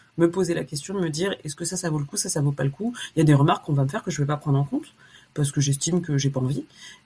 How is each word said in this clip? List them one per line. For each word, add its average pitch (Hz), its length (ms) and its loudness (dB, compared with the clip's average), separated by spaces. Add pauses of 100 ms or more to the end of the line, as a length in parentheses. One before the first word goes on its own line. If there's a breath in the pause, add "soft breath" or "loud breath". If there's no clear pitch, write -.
(180 loud breath)
me 170 120 6
poser 175 240 0
la 156 100 -4
question, 147 300 -8
de 202 60 -2
me 170 100 0
dire, « 180 340 -2
Est-ce 147 120 -10
que - 80 -10
ça, 175 140 -4
ça 175 120 -4
vaut 151 100 0
le 143 60 -4
coup, 202 120 -10
ça, - 100 -2
ça 165 140 -2
vaut 143 100 2
pas 143 120 -2
le 139 60 2
coup ? » 220 240 -4 (220 loud breath)
Il 156 40 2
y - 20 6
a 160 40 6
des 147 80 8
remarques 151 320 4
qu'on 156 80 -2
va 139 100 2
me 135 60 0
faire 220 140 -6
que 180 80 -4
je 143 100 -2
vais 139 60 0
pas 147 100 -2
prendre 139 220 2
en 143 60 2
compte, 294 280 -6 (420 soft breath)
parce 143 160 0
que 147 100 0
j'estime 139 400 0
que 151 160 0
j'ai 135 140 0
pas 139 100 -4
envie, 139 240 -2 (400 loud breath)